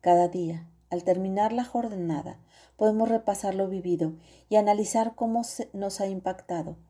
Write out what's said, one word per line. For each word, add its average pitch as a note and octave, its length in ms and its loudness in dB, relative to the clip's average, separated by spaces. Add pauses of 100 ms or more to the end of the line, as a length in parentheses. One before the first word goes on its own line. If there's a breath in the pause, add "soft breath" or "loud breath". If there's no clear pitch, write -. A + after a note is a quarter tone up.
Cada F3 280 6
día, E3 380 -6 (220)
al F3 140 -4
terminar F#3+ 500 2
la A#3+ 100 -2
jornada, G3+ 760 -4 (360 soft breath)
podemos G#3+ 320 2
repasar G#3 460 -2
lo F#3+ 140 -2
vivido F3 460 -2 (360 loud breath)
y G#3+ 60 2
analizar G#3+ 580 2
cómo A#3 300 -2
se, - 300 -6
nos G3 280 -6
ha G3 60 -2
impactado F3+ 680 -6 (140)